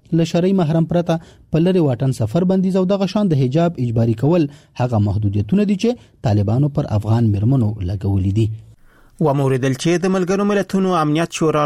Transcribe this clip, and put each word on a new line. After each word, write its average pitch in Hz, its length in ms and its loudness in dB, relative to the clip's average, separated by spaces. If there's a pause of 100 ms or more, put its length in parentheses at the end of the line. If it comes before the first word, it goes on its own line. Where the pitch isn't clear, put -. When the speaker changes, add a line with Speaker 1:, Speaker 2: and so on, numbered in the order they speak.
(180)
Speaker 1:
له 165 140 2
شرعي 180 260 0
محرم 165 320 0
پرته 170 320 0
په - 420 -4
لرې 180 220 2
واټن 135 320 0
سفر 170 320 0
بندیز 190 320 0
او - 100 0
دغه 196 220 0
شان 208 180 0
د 139 120 2
حجاب 165 420 0
اجباري 117 380 0
کول 165 200 2 (380)
هغه 123 260 0
محدودیتونه 104 600 0
دي 202 140 0
چې - 440 -4
طالبانو 107 480 2
پر 147 220 -2
افغان 107 380 2
میرمنو 110 340 2 (100)
لګولي 98 600 -2
دي. 110 60 2 (760)
Speaker 2:
وموریدل 135 540 0
چې 165 280 -2
د 190 100 0
ملګرو 190 380 -2
ملتونو 190 480 0
امنیت 156 400 -2
شورا 151 280 0